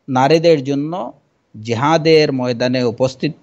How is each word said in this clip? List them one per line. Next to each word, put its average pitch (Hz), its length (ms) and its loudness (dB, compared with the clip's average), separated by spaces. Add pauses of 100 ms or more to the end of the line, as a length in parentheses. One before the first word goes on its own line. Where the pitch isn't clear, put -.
নারীদের 147 560 2
জন্য 151 480 -6 (480)
জিহাদের 151 720 2
ময়দানে 127 520 -2
উপস্থিত 127 480 -4 (100)